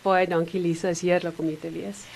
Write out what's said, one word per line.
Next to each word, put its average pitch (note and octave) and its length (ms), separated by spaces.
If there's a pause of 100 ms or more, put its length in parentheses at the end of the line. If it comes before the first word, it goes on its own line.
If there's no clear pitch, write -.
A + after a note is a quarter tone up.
baie F#3 240
dankie, E3+ 340
Lisa. E3+ 280
Is E3+ 140
heerlik F3 360
om D#3+ 100
hier D#3 120
te E3 100
wees. G3 340 (120)